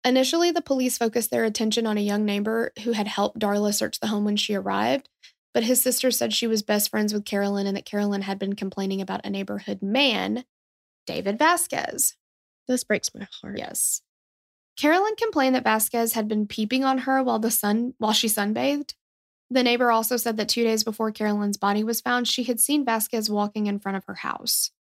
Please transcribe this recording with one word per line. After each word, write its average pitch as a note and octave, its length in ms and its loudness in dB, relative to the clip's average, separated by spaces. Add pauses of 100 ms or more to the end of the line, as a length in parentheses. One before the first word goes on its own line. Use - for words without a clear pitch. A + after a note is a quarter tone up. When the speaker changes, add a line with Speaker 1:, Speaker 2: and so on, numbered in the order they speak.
Speaker 1:
Initially, C4 460 4
the E4 100 0
police B3+ 360 0
focused A3+ 320 -2
their A#3 140 0
attention A3 420 0
on G#3+ 120 0
a G#3 40 0
young G3+ 220 0
neighbor G#3 480 -2 (120)
who A#3 100 0
had G#3 140 0
helped G#3 320 -2
Darla G#3 340 2
search - 260 -4
the A3 80 -4
home G#3 180 0
when G#3 120 0
she G#3 180 -2
arrived, G3 540 0 (440)
but A#3 100 2
his B3 180 4
sister B3+ 280 2
said A3+ 240 0
she A#3 140 0
was A3 160 2
best G#3 260 0
friends G#3 240 0
with G#3 120 -4
Carolyn G3+ 420 0
and G3 80 -2
that G3+ 100 -8
Carolyn G3+ 360 -2
had G3 180 -6
been G3 160 -2
complaining G3 460 -4
about F#3+ 240 -6
a G#3 40 -6
neighborhood G3+ 520 -6
man, G#3+ 640 0 (600)
David G3 320 -2
Vasquez. - 760 0 (520)
Speaker 2:
This B3+ 160 0
breaks - 300 -2
my G3 140 -12 (140)
heart. G#3 180 -8
Speaker 1:
Yes. - 420 -4 (760)
Carolyn F#4+ 400 4
complained D4+ 360 2
that B3 120 2
Vasquez A3+ 480 2
had A3 140 -2
been G#3+ 200 0
peeping A3 380 -2
on C4 140 2
her C4 220 2
while A#3+ 180 2
the A3+ 120 0
sun, A3+ 460 0
while A3 160 0
she A3+ 140 2
sunbathed. A#3 680 0 (580)
The B3+ 120 4
neighbor A#3+ 280 4
also A3+ 260 2
said A3+ 200 -2
that G#3+ 120 -2
two A#3 140 2
days A3+ 200 2
before A3 280 -2
Carolyn's G#3 460 0
body G3+ 260 2
was A3+ 180 -2
found, B3 260 0
she - 160 -2
had A#3 180 -2
seen C#4+ 240 2
Vasquez A3 440 0
walking G#3 380 0
in G3+ 100 -2
front G3 200 -4
of F#3 80 -6
her G3 100 -12
house. - 640 -4